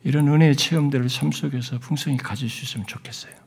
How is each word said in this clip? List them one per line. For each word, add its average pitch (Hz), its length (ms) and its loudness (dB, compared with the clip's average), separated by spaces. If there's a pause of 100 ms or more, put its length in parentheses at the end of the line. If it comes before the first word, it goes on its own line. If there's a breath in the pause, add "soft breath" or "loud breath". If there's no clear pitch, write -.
이런 143 260 2
은혜의 151 280 8
체험들을 143 520 0
삶 147 220 -2
속에서 127 480 -4
풍성히 143 380 -2
가질 113 340 -6
수 - 140 -12
있으면 104 220 -8
좋겠어요. - 460 -16 (140)